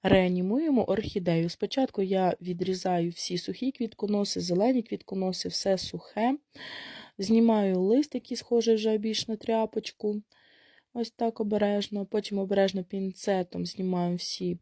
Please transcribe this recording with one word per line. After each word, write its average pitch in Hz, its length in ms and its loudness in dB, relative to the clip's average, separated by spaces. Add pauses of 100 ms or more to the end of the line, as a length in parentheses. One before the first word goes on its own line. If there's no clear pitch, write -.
Реанімуємо 190 800 4
орхідею. 175 640 0
Спочатку 208 540 -2
я 185 380 2
відрізаю 180 720 -2
всі 175 280 -6
сухі 247 340 -4
квітконоси, 202 680 -2
зелені 202 420 2
квітконоси, 185 680 -4
все 190 300 0
сухе. 226 600 -4 (800)
Знімаю 208 640 4
лист, 226 340 2
який 247 220 -6
схожий 226 380 2
вже 214 240 2
більш 214 300 -2
на 220 80 -4
тряпочку. 214 840 -2 (720)
Ось 233 160 -4
так 226 300 -2
обережно. 208 680 0
Потім 208 320 -4
обережно 190 460 2
пінцетом 185 800 -4
знімаю 180 500 -2
всі 175 460 -6